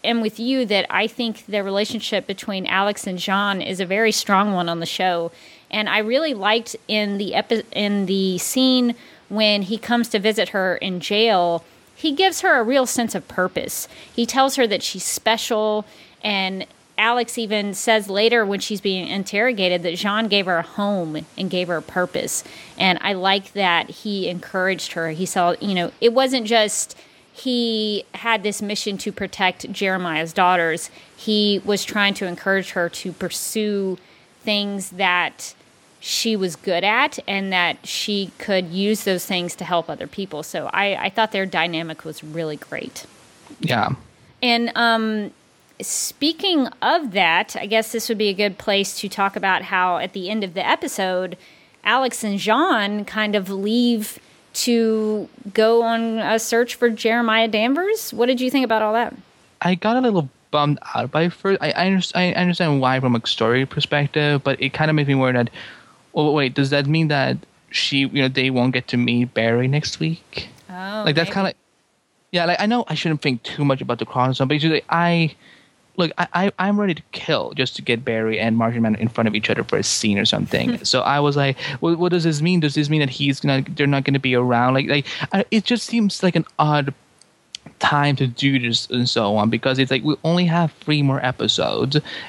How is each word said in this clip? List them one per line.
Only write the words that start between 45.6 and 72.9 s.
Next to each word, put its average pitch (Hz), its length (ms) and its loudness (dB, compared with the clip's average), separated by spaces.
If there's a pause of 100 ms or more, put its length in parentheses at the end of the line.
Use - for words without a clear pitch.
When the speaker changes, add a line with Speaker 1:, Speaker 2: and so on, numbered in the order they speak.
Speaker 1:
speaking 320 840 -2 (140)
of 285 300 2
that, 180 440 2
I - 100 -6
guess 220 260 0
this 226 160 -4
would 220 100 -2
be 208 120 0
a 196 40 0
good 208 240 0
place 196 420 0
to 202 100 -6
talk 196 260 0
about 190 280 0
how 185 340 0
at 190 160 -6
the 185 160 -8
end 214 140 -2
of 180 100 -8
the 185 120 -4
episode, 185 720 -2 (460)
Alex 247 400 0
and 202 160 -2
Jean 208 640 2
kind 208 320 -2
of 190 140 -2
leave 214 720 0 (340)
to 220 720 0 (260)
go 226 280 4
on 226 380 0
a 220 200 0
search 240 360 0
for 240 140 2
Jeremiah 226 580 2
Danvers. 277 640 0
What 226 140 2
did 254 120 2
you 254 100 0
think 269 140 2
about 220 180 2
all 214 120 2
that? 233 200 0 (480)
Speaker 2:
I 180 140 2
got 214 220 2
a 262 40 4
little 190 280 2 (220)
bummed 147 280 2 (140)
out 120 180 -4
by 165 180 2
first. 196 320 0
I, 196 100 0
I, 175 160 0
under-, 190 140 2 (140)
I 180 180 2
understand 170 460 2
why 131 220 4
from 123 140 4
a 113 120 -2
story 120 380 2
perspective, 147 760 0
but 135 180 -2
it 135 120 0
kind 156 160 2
of 156 60 4
made 147 120 2
me 139 80 4
worry 127 180 4
that, 120 160 2 (640)
oh, 151 180 2
wait, 139 220 2
does 139 160 2
that 143 180 2
mean 156 220 2
that 135 280 0 (320)
she, - 300 0
you 135 220 2
know, 131 80 4
they 131 200 0
won't 127 240 2
get 123 140 -2
to 127 100 -2
meet 123 360 2
Barry 117 340 2
next 147 320 -2
week? - 480 -6 (220)
Speaker 1:
Oh, 196 360 -8
Speaker 2:
Like, 151 100 0
that's 165 140 2
Speaker 1:
maybe. - 40 -6
Speaker 2:
kinda, 190 200 0 (800)
yeah, 175 140 2
like, 175 160 2
I 208 40 0
know 240 220 2
I 156 80 -6